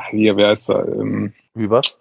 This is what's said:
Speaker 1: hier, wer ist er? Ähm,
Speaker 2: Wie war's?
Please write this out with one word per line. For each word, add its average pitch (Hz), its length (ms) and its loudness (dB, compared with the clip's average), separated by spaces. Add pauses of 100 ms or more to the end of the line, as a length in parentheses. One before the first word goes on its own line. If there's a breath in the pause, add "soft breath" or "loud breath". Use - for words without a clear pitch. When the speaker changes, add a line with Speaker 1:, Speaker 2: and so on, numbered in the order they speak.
(120)
Speaker 1:
hier, 107 260 2
wer 104 160 6
ist - 160 -4
er? 101 180 -2
Ähm, 107 460 -4 (200)
Speaker 2:
Wie 110 160 -4
war's? 120 320 0